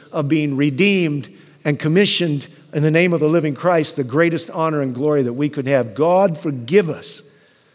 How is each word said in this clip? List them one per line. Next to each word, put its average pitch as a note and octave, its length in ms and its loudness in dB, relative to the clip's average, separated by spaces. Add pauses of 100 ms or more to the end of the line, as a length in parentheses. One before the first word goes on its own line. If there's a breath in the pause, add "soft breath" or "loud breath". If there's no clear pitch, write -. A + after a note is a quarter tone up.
(100 loud breath)
of D3 180 -2
being D3 280 0
redeemed D3 720 0 (360 loud breath)
and D3 140 0
commissioned D#3+ 720 0 (260 loud breath)
in D3 80 0
the D#3 80 4
name E3+ 220 4
of D#3+ 80 0
the D3+ 80 2
living D#3 260 0
Christ, E3 420 0
the C#3 80 -2
greatest E3 460 0
honor D#3+ 320 -2
and C3 120 -4
glory C#3+ 280 0
that A#2+ 120 -4
we C#3+ 140 -2
could C#3 180 -8
have. A#2+ 280 0
God, F3 440 2
forgive D3+ 520 0
us - 320 -14 (520 soft breath)